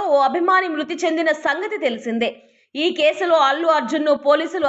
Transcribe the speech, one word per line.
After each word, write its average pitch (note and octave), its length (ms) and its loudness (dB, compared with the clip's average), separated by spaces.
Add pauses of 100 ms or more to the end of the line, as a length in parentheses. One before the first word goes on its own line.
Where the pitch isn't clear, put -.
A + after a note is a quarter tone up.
(140)
ఓ - 20 6 (140)
అభిమాని F4+ 460 2
మృతి D#4 280 -6
చెందిన D#4+ 260 0 (160)
సంగతి F#4+ 400 -4
తెలిసిందే. A3+ 440 -4 (540)
ఈ E4+ 40 2 (140)
కేసులో E4 360 2 (120)
అల్లు D#4+ 280 0
అర్జున్ను D4 380 0 (120)
పోలీసులు D#4+ 420 2